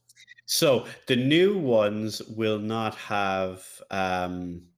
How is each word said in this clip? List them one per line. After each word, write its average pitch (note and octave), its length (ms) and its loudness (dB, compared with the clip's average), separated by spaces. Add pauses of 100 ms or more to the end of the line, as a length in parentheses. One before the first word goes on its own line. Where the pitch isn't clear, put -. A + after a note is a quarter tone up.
(460)
So C3 400 2 (220)
the C3 80 2
new E3 420 4
ones G#2+ 720 0
will G#2+ 320 -2
not A2 360 -4
have, F#2+ 680 -4 (240)
um, F2+ 760 -4 (140)